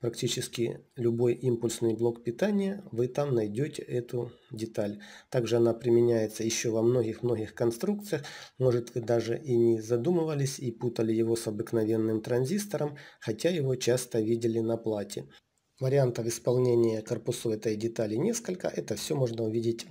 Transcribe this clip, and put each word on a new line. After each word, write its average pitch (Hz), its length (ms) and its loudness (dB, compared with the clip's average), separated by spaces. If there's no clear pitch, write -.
Практически - 800 -4
любой 120 360 2
импульсный 117 600 0
блок 117 300 0
питания, 196 680 0
вы 117 160 0
там 143 260 0
найдете 117 480 -2
эту 120 520 -6
деталь. 110 500 -4
Также 117 260 2
она 117 180 6
применяется 117 680 2
еще 113 300 0
во 110 80 2
многих-многих 113 720 0
конструкциях. 151 680 -2
Может, 123 360 2
вы 127 60 -4
даже 117 420 0
и 127 140 0
не 117 240 6
задумывались 139 800 0
и 123 140 -4
путали 117 400 0
его 113 240 2
с 113 100 -8
обыкновенным 110 720 0
транзистором, 143 760 -2
хотя 113 280 -2
его 135 280 0
часто 123 420 0
видели 113 400 0
на 113 160 0
плате. 107 540 -4
Вариантов 131 460 2
исполнения 117 800 2
корпусов 117 500 -4
этой 107 220 -2
детали 110 400 -2
несколько, 180 520 -2
это - 280 -4
все - 200 -4
можно 113 280 0
увидеть 113 480 0